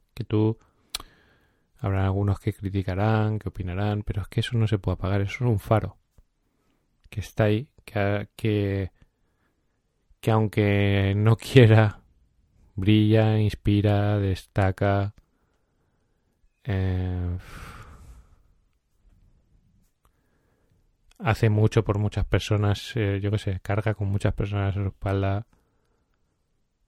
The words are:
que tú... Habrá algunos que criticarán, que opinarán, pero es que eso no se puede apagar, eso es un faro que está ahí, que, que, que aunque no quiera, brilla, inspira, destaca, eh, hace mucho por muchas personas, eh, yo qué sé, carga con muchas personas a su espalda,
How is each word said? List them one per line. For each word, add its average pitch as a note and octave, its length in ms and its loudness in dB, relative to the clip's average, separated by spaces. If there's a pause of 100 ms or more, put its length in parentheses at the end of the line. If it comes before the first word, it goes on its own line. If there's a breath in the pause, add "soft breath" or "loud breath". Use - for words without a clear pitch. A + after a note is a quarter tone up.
(140)
que A2+ 100 -10
tú... G#2+ 360 0 (1200 loud breath)
Habrá F#2+ 240 0
algunos G2 340 -2
que G#2 140 -4
criticarán, G#2 840 -2
que G2 100 -8
opinarán, G2+ 540 -4
pero - 180 -6
es - 60 -10
que - 140 -4
eso - 140 -4
no A2 120 2
se G#2+ 100 0
puede F#2 180 -2
apagar, G2 260 -2
eso G2+ 120 -4 (120)
es B2 40 2
un G#2 100 0
faro G#2 380 -2 (1120)
que G#2+ 120 -10
está - 240 -2
ahí, G#2+ 240 0 (160)
que, G2+ 500 -4
que, G2 560 -2 (1300)
que - 120 0
aunque G2+ 840 2
no A2 200 4
quiera, A2 640 6 (760)
brilla, G#2+ 640 4
inspira, G#2 800 0
destaca, G2 960 -2 (1500)
eh, F#2 720 -2 (3750 loud breath)
hace A#2 320 2
mucho G#2+ 340 2
por G2+ 140 -2
muchas G#2 280 -2
personas, G2+ 680 -2
eh, G2+ 260 -2
yo G2+ 100 -2
qué G#2+ 80 -2
sé, F#2+ 220 -6
carga G#2 340 -2
con G2+ 120 -4
muchas G2 280 -2
personas G2+ 420 -4
a - 20 -4
su G2 80 -4
espalda, G2 600 -4 (1400)